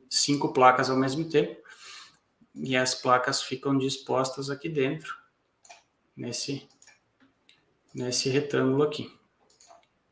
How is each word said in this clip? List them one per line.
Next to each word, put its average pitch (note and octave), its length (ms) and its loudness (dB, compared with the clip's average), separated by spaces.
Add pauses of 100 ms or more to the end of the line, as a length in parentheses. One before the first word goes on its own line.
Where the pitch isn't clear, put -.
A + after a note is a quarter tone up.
cinco - 440 0
placas B2+ 360 6
ao C3 80 0
mesmo C3+ 320 0
tempo, - 300 0 (920)
e C3+ 220 -4
as B2+ 180 2
placas B2+ 480 2
ficam C3+ 360 -2
dispostas C3+ 720 -2
aqui C#3 180 -8
dentro, D#3 500 -4 (1000)
nesse, C3+ 520 -8 (1300)
nesse B2+ 360 -2
retângulo C3+ 540 2
aqui, - 320 -4 (960)